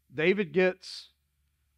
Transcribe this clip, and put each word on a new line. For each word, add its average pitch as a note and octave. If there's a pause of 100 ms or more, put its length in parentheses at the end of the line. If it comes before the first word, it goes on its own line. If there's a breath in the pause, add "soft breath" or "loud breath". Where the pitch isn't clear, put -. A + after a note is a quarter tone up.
(140)
David F3
gets - (680)